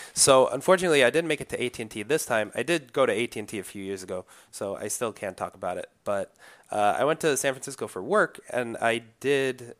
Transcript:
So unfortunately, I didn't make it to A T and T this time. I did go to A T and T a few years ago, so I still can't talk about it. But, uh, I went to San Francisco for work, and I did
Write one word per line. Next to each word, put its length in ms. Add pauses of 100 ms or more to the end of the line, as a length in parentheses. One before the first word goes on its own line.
(140)
So 340
unfortunately, 560
I 60
didn't 180
make 140
it 80
to 120
A 60
T 140
and 100
T 100
this 240
time. 300
I 80
did 300
go 120
to 60
A 160
T 140
and 80
T 100
a 40
few 200
years 180
ago, 220 (280)
so 260
I 100
still 240
can't 240
talk 180
about 240
it. 120 (160)
But, 280 (380)
uh, 260
I 60
went 160
to 160
San 180
Francisco 340
for 140
work, 380 (100)
and 280
I 260 (160)
did 600